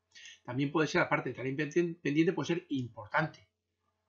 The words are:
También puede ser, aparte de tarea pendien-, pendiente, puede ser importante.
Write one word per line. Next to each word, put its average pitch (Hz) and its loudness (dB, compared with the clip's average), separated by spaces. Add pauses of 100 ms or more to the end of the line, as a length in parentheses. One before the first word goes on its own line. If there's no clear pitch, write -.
(440)
También 139 -2
puede 156 2
ser, 170 2
aparte 143 0
de 120 -8
tarea 131 -4
pendien-, 165 0
pendiente, 160 4
puede 156 -4
ser 175 -2
importante. 135 -4 (600)